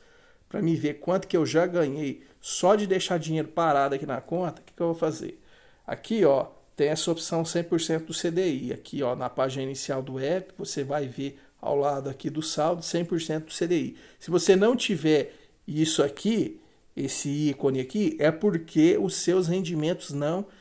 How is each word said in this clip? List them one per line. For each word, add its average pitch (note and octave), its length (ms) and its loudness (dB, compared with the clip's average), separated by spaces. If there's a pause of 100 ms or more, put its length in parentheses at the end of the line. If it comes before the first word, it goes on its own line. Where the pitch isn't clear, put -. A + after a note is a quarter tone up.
(460)
pra G#3+ 140 -6
me E3 140 2
ver D3 240 -2
quanto F#3 280 -2
que - 80 -2
eu E3 80 4
já D#3 220 2
ganhei D3+ 560 -2 (180)
só - 360 2
de G#3 100 2
deixar F#3 320 0
dinheiro D#3 300 -2
parado C#3+ 480 2
aqui D3 100 -4
na B2+ 160 -4
conta, E3+ 400 -4
o - 20 -20
que - 100 -20
que - 100 -6
eu E3+ 60 2
vou E3 60 0
fazer? - 460 -4 (460)
Aqui, - 360 -2
ó, C#3 260 4 (240)
tem C#3+ 140 2
essa D#3 240 0
opção E3 340 -2
cem E3+ 180 -2
por E3+ 160 0
cento D#3+ 260 -2
do E3 80 -10
C E3+ 180 -2
D F3+ 180 0
I. B2+ 240 -4
Aqui, - 300 -8
ó, B2 100 0
na B2 160 -4
página C3+ 320 -2
inicial C3+ 400 -6
do C3 160 -8
app, E3+ 400 -4
você - 260 -6
vai C#3+ 220 -2
ver C3+ 340 -8 (220)
ao B2+ 140 0
lado C#3 340 0
aqui C3 180 -6
do D#3 140 -4
saldo E3 400 0
cem E3+ 240 -2
por E3 160 -2
cento D#3 260 -4
do - 60 -16
C E3+ 140 -2
D F3 100 2
I. B2+ 200 -4 (200)
Se - 140 -10
você F3+ 240 6
não A3 200 4
tiver D#3 600 2 (320)
isso D#3 340 2
aqui, F#3+ 580 0 (360)
esse C#3 340 -4
ícone C#3 520 0
aqui, G3 380 0
é D3+ 120 4
porque E3 680 4
os G3 180 -2
seus F3 320 2
rendimentos E3+ 640 -2
não D#3 360 -2 (140)